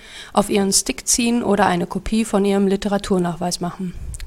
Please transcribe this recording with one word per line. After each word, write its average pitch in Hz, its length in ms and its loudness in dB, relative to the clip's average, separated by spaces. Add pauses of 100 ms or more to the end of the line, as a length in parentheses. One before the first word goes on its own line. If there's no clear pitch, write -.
(340)
auf 202 160 2
Ihren 196 240 2
Stick - 340 -2
ziehen 240 360 2
oder 202 220 4
eine 180 220 2
Kopie 220 380 -2
von 202 180 2
Ihrem 196 240 4
Literaturnachweis 180 960 0
machen. 175 320 -6 (340)